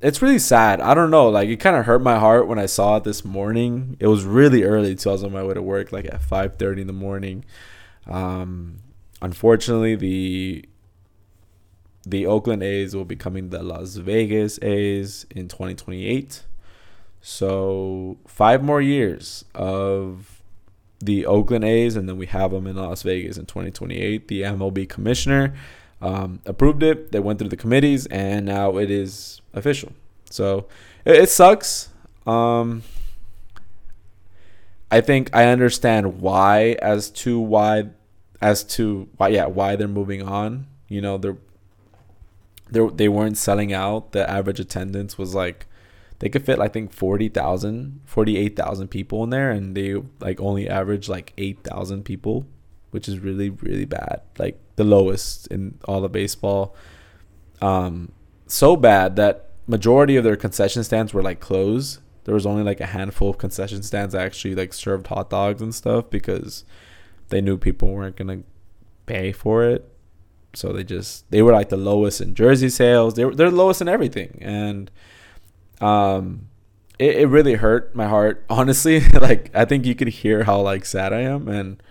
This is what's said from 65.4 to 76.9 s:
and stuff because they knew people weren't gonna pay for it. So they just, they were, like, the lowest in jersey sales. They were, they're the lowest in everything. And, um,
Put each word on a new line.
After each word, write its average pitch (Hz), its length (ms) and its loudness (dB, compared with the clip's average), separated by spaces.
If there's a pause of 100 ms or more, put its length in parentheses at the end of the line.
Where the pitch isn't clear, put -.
and 113 140 -8
stuff 117 360 -4
because - 540 -6 (640)
they 98 120 -2
knew 98 180 -2
people - 340 2
weren't 95 240 -10
gonna 95 260 -10 (640)
pay 95 260 -6
for 110 320 0
it. 120 260 -2 (640)
So 95 180 -8
they 95 120 -8
just, 98 460 -12
they 107 120 6
were, 117 100 10
like, 101 160 4
the 101 80 -4
lowest 101 440 -2
in 98 140 -2
jersey 127 340 4
sales. 120 460 2
They 117 100 0
were, 127 100 -2
they're 160 160 4
the 175 60 0
lowest 185 240 4
in 175 80 -4
everything. 117 520 -4
And, 104 500 -8 (920)
um, 98 680 0 (500)